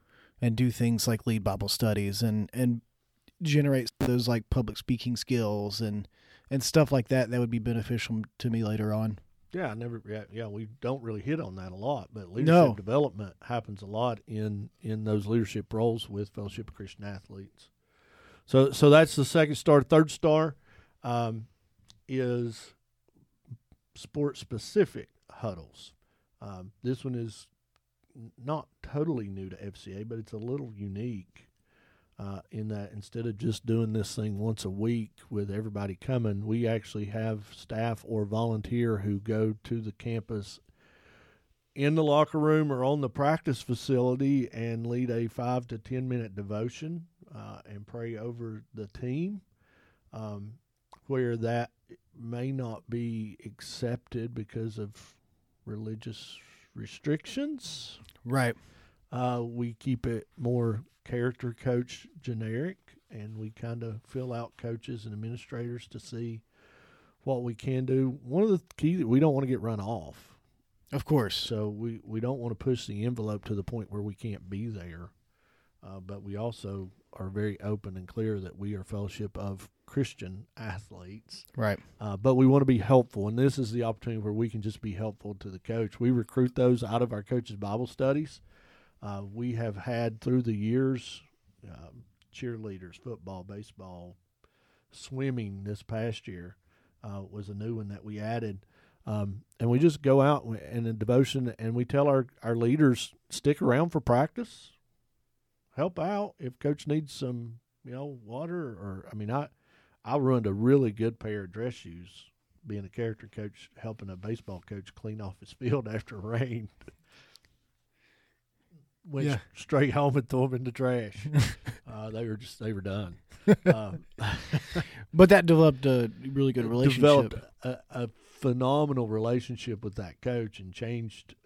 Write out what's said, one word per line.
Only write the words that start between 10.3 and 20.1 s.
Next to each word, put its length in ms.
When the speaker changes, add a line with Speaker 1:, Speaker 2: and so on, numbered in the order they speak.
Speaker 2:
yeah, 160
we 180
don't 220
really 180
hit 200
on 160
that 140
a 60
lot, 360
but 160
leadership 180
Speaker 1:
No. 280
Speaker 2:
development 680
happens 400
a 40
lot 400
in, 440
in 240
those 220
leadership 460
roles 360
with 220
Fellowship 400
of 40
Christian 300
Athletes. 640
So, 260
so 180
that's 240
the 100
second 300
star. 280
Third 280